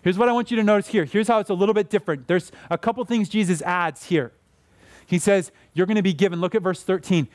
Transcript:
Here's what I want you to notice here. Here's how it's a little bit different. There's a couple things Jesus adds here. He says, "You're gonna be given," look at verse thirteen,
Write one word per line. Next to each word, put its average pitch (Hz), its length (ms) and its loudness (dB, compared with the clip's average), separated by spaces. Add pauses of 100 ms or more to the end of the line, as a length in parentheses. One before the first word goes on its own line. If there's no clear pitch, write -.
Here's 180 160 0
what 240 100 4
I 240 60 2
want 240 180 -2
you 233 60 0
to 214 60 2
notice 208 240 2
here. 190 180 0
Here's 208 240 0
how 226 100 4
it's 208 120 -4
a - 20 0
little 202 200 2
bit 202 160 0
different. 156 380 -4
There's 175 240 -2 (180)
a 170 80 -2
couple 233 280 -4
things 214 240 -2
Jesus 185 320 0
adds 175 460 -4
here. 147 260 -2 (720)
He 180 120 0
says, 190 360 0 (200)
"You're 170 120 0
gonna 214 180 0
be 190 80 2
given," 175 300 0
look 175 120 -2
at 220 80 0
verse 180 220 -4
thirteen, 180 520 0